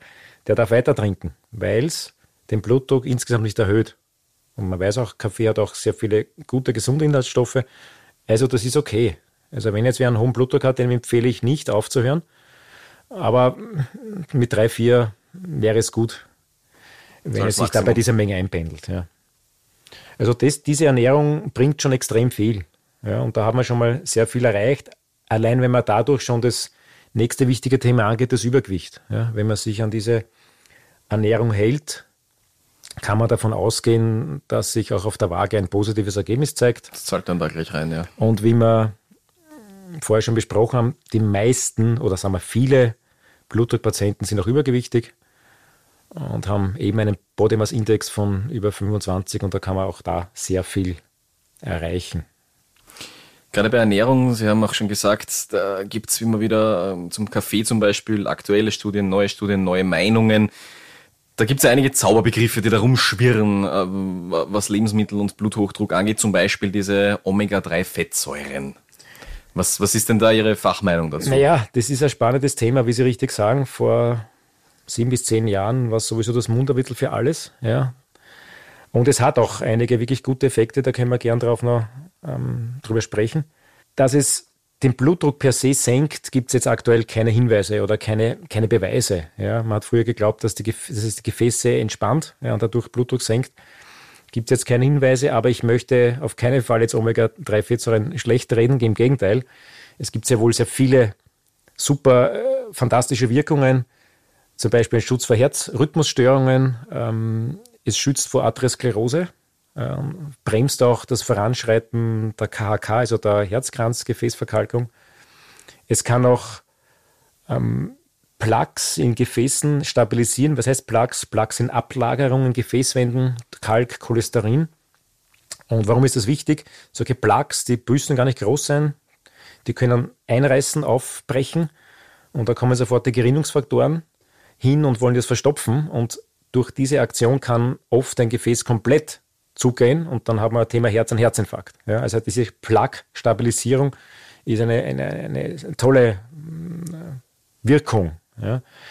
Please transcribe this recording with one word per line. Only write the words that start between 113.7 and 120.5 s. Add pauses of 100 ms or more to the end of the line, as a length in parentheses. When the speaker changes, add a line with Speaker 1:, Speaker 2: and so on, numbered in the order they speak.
Speaker 1:
Es
kann
auch, (880)
ähm, (460)
Plaques
in
Gefäßen
stabilisieren.